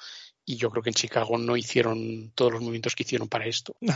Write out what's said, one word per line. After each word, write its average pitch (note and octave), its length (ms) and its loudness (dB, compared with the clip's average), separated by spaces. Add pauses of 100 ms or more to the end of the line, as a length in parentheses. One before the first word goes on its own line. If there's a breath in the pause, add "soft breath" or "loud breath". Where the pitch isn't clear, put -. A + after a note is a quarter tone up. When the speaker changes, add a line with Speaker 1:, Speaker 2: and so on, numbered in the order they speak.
(460 loud breath)
Speaker 1:
y C3 100 -4
yo A2+ 160 2
creo A#2 100 0
que A2+ 80 0
en A2 60 -2
Chicago A#2 420 2
no A#2+ 200 2
hicieron A2+ 760 0
todos B2 200 4
los A2+ 80 -4
movimientos A#2 340 -2
que - 80 -6
hicieron A2+ 240 -2
para A2 180 -2
esto. - 360 -4
Speaker 2:
No, G#3+ 140 2